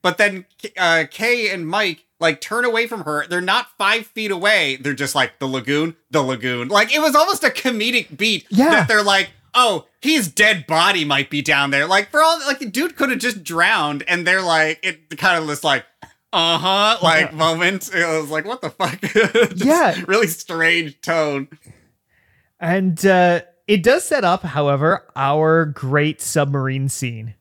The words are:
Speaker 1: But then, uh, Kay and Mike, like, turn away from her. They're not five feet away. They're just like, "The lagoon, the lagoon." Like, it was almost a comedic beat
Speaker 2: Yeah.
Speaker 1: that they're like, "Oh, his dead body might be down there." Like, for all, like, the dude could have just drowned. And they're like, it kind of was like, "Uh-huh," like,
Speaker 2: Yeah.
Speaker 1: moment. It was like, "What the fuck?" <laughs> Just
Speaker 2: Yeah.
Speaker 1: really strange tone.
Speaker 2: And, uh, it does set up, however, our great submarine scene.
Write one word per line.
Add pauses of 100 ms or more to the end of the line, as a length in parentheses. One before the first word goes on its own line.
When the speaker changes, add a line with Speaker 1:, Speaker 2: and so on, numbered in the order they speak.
Speaker 1:
But
then, (320)
uh,
Kay
and
Mike, (180)
like,
turn
away
from
her.
They're
not (100)
five
feet
away.
They're
just
like,
"The
lagoon, (160)
the
lagoon."
Like,
it
was
almost
a
comedic
beat
Speaker 2:
Yeah.
Speaker 1:
that
they're
like, (240)
"Oh, (160)
his
dead
body
might
be
down
there."
Like,
for
all,
like,
the
dude
could
have
just
drowned.
And
they're
like,
it
kind
of
was
like, (480)
"Uh-huh,"
like,
Speaker 2:
Yeah.
Speaker 1:
moment.
It
was
like,
"What
the
fuck?"
<laughs>
Just
Speaker 2:
Yeah.
Speaker 1:
really
strange
tone. (1120)
Speaker 2:
And,
uh, (260)
it
does
set
up,
however, (100)
our
great
submarine
scene.